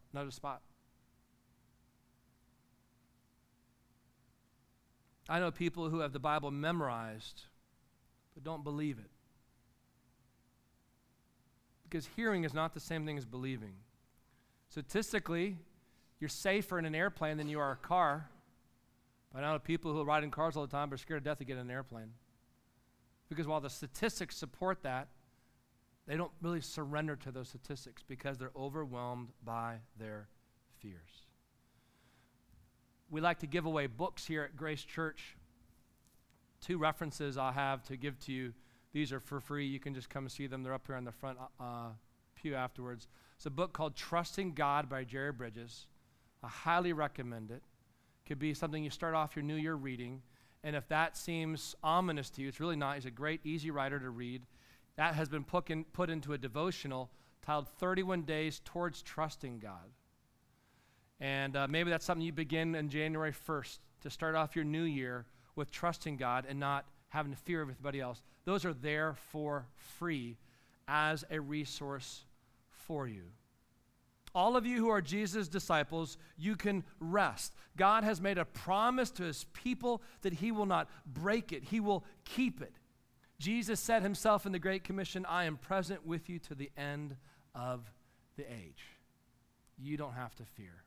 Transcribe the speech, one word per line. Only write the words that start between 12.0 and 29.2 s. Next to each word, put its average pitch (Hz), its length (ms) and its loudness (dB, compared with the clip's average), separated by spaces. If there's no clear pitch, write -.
hearing 214 300 4
is 143 80 0
not 156 220 0
the 147 60 -6
same 156 260 -2
thing 151 100 -2
as 135 80 -4
believing. 117 520 -6
Statistically, 180 880 0
you're 151 100 -2
safer 190 500 2
in 165 60 0
an 156 100 0
airplane 156 440 2
than 151 100 -2
you 151 100 0
are 143 140 2
a 131 40 -2
car. 156 520 4
But 131 120 -4
I 151 80 4
know 156 80 2
people 165 320 0
who 151 100 2
ride 147 220 6
in 147 80 -4
cars 156 240 2
all 147 100 0
the 117 60 -8
time 143 180 0
but 139 40 -4
are 131 40 -6
scared 151 240 -4
to 143 80 0
death 147 80 0
to 139 60 -8
get 131 100 -6
in 127 60 -6
an 123 100 -8
airplane. 120 400 -8
Because 156 180 -2
while 156 140 2
the 139 100 -6
statistics - 680 -4
support 180 460 -2
that, 131 240 -2
they 143 80 0
don't 170 160 -2
really 170 180 2
surrender 151 540 -2
to 135 160 -10
those 127 180 -8
statistics - 540 -12
because 135 360 -6
they're 127 180 -6
overwhelmed 123 720 -4